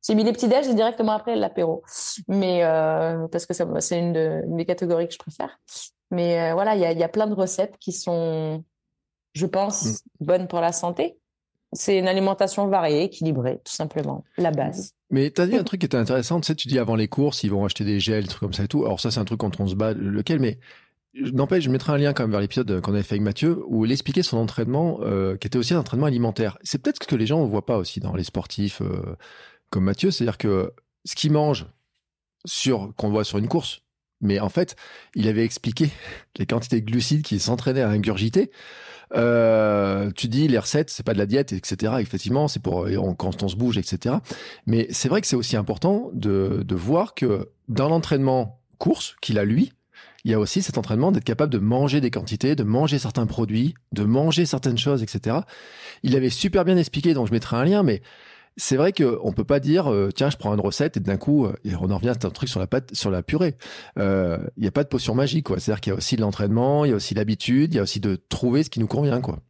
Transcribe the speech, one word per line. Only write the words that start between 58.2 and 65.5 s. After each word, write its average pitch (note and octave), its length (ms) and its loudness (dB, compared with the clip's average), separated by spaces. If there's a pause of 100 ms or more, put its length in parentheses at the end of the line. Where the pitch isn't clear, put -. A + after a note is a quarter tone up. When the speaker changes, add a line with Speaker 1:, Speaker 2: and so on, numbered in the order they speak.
Speaker 2:
c'est - 200 0
vrai E3+ 160 4
qu'on A#2+ 400 0
peut G2+ 120 -2
pas C#3+ 160 4
dire, D3 300 2
euh, « G2+ 240 2
Tiens, C3+ 140 2
je C#3+ 80 -2
prends G#2 160 -2
une G#2 80 2
recette G2+ 360 0
et - 40 0
d'un G2 160 0
coup, C#3+ 300 2
euh, » G2 80 -2 (100)
et G2 120 -2
on F2+ 120 -2
en G2 80 0
revient A2 140 0
à A#2+ 160 -2
un F2+ 40 0
truc - 180 -6
sur - 120 -4
la F#2 60 -2
pâte, B2+ 260 -2
sur G2+ 180 -2
la F2+ 120 0
purée. D#3 340 0 (400)
Euh, F#2+ 420 0 (200)
il G2 60 -2
y - 20 2
a - 60 0
pas C#3+ 100 2
de C#3 60 -2
potion A#2+ 260 -2
magique, C#3 320 0
quoi. F#2 140 0